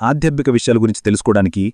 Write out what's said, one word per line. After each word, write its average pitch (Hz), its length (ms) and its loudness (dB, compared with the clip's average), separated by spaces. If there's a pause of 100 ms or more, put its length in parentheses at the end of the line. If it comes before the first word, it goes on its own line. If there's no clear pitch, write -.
ఆధ్యాత్మిక 143 480 0
విషయాల 120 280 2
గురించి 110 280 -2
తెలుసుకోవడానికి 101 680 0